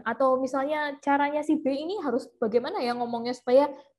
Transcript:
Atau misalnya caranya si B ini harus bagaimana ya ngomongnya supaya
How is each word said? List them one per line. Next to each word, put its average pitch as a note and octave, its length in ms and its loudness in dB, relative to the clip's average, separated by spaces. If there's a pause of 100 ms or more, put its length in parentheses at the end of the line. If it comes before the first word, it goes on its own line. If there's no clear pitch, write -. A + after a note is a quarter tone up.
Atau C4 400 2
misalnya C#4+ 560 -2
caranya C#4+ 480 2
si D#4 80 4
B C4 160 0
ini D#4+ 320 -4
harus C4 240 -2 (160)
bagaimana B3 400 -2
ya A#3+ 160 -2
ngomongnya A#3 320 -4
supaya C4 400 4 (280)